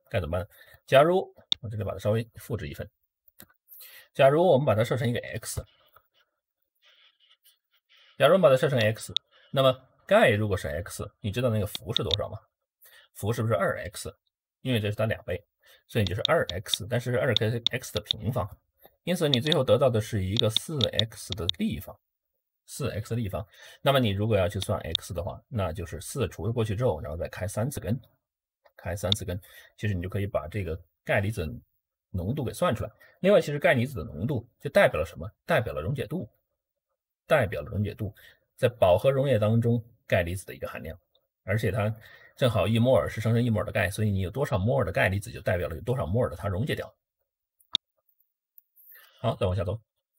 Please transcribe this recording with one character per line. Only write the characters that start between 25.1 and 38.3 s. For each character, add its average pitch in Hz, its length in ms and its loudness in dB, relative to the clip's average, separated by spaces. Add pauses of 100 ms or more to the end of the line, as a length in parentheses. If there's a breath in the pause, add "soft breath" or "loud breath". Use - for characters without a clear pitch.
的 92 100 -6
话， - 240 -10
那 95 240 -4
就 85 140 -8
是 73 160 -12
四 117 260 -6
除 - 180 -8
了 113 60 -2
过 120 140 -2
去 107 100 -4
之 117 80 -4
后， 90 160 0
然 73 100 -10
后 78 80 -8
再 76 120 -6
开 - 180 -8
三 107 220 -4
次 - 100 -8
根， 113 180 -2 (800)
开 - 180 -8
三 92 200 -4
次 - 100 -4
根， 90 160 -6 (380 loud breath)
其 110 100 -4
实 101 60 0
你 87 80 -4
就 90 80 -6
可 98 100 -4
以 101 80 -2
把 73 220 -4
这 104 140 -6
个 80 140 -6 (280)
钙 123 160 0
离 101 100 -2
子 85 160 -6 (600)
浓 92 260 -4
度 151 80 -4
给 107 80 -4
算 175 240 0
出 - 80 -8
来。 - 80 -10 (300 soft breath)
另 190 100 4
外， 196 80 8
其 165 80 -2
实 147 100 -4
钙 156 160 2
离 123 120 2
子 135 100 -8
的 80 80 -6
浓 76 240 -6
度 139 180 -4 (140)
就 143 100 -8
代 170 200 6
表 80 100 -2
了 78 60 0
什 - 120 -16
么？ - 140 -12 (140)
代 156 160 2
表 71 120 -6
了 71 80 -4
溶 104 140 -4
解 104 100 -6
度， 151 240 -8 (960)
代 139 220 2
表 90 140 -4
了 - 100 -10
溶 98 100 -2
解 101 120 -2
度， 104 200 -6 (440 loud breath)